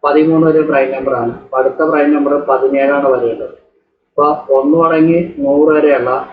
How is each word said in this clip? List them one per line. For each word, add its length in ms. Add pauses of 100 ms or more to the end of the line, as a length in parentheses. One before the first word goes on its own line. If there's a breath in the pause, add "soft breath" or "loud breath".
പതിമൂന്ന് 440
ഒരു 120
പ്രൈം 320
നമ്പർ 220
ആണ്. 280
അപ്പൊ 160
അടുത്ത 180
പ്രൈം 380
നമ്പർ 260
പതിനേഴാണ് 680
വരേണ്ടത്. 420 (600)
അപ്പൊ 440
ഒന്ന് 240
തുടങ്ങി 600
നൂറ് 380
വരെയുള്ള 580